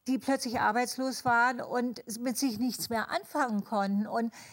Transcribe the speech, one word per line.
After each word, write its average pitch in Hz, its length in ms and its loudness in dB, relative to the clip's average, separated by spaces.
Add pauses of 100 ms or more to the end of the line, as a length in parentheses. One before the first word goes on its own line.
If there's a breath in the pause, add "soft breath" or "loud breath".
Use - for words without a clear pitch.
die 254 120 2
plötzlich 262 400 0
arbeitslos 240 680 0
waren 240 360 4
und 247 420 -2 (180)
mit 247 160 -2
sich 226 220 0
nichts 247 300 -2
mehr 220 200 -2
anfangen 269 560 0
konnten 202 420 0
und, 226 260 -2 (200 loud breath)